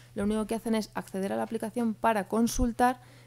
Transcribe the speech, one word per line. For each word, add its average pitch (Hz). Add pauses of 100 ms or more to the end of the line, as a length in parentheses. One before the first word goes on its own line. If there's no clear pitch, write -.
(160)
lo 202
único 214
que 226
hacen 220
es 214
acceder 196
a 226
la 226
aplicación 220
para 214
consultar 240 (280)